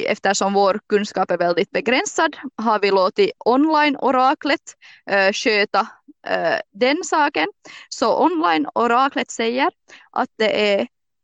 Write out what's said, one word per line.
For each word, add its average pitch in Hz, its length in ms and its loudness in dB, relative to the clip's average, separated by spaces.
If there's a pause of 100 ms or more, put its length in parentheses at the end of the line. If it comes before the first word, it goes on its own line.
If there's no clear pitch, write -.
eftersom 196 480 -2
vår 196 260 2 (100)
kunskap 202 420 -2
är 175 60 0
väldigt 175 340 0
begränsad, 302 640 -2 (200)
har 214 240 0
vi 196 120 2
låtit 190 400 2 (140)
online-oraklet, 277 1160 2 (480)
eh, 196 240 2
sköta, 208 540 0 (400)
eh, 175 280 0 (180)
den 269 300 0
saken. 311 440 0 (420)
Så - 360 0
online-oraklet 269 1080 0
säger 247 400 -2 (400)
att - 260 -4
det 214 360 0
är 220 140 -2 (360)